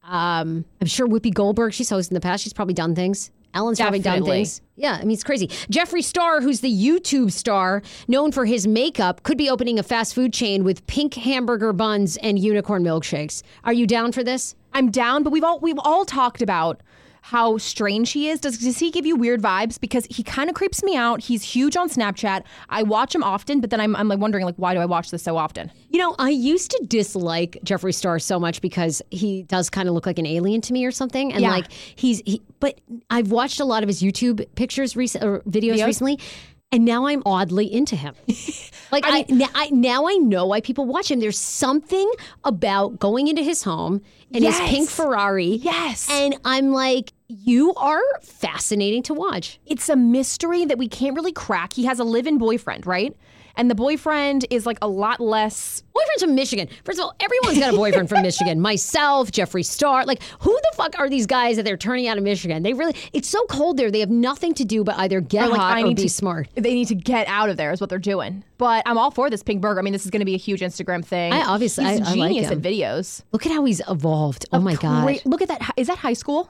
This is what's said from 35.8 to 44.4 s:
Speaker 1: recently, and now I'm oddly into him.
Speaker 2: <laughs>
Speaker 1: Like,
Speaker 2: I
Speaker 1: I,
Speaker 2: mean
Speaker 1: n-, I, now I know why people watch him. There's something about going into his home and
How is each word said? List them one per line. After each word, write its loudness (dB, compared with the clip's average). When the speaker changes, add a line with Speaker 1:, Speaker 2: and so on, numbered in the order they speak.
Speaker 1:
recently, 0
and 6
now 2
I'm 0
oddly 0
into 0
him. -8
Speaker 2:
<laughs> -4
Speaker 1:
Like, 0
Speaker 2:
I 4
Speaker 1:
I, 0
Speaker 2:
mean 6
Speaker 1:
n-, 2
I, -2
now 4
I 2
know 4
why 0
people -2
watch -2
him. 0
There's -2
something 0
about 0
going 2
into 0
his -2
home -2
and 2